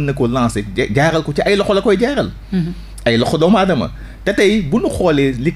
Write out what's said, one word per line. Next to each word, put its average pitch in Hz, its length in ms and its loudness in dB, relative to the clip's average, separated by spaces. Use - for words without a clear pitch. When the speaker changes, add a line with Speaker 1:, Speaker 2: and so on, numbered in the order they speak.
Speaker 1:
na 139 80 0
ko 139 140 0
lancer, 120 360 0
ja-, 120 160 0
jaaral 156 300 2
ko 151 100 -6
ci - 80 -2
ay 202 140 2
loxo 202 180 0
la 196 80 2
koy 196 180 2
jaaral. 240 300 0
Speaker 2:
Mhm. 175 200 0
Speaker 1:
Ay 117 140 2
loxo 120 220 0
doomu 185 180 4
aadama. 175 320 0
Te - 140 -2
tey 208 240 4
bu 151 160 0
nu 349 100 0
xoolee 143 520 2
li, 147 160 0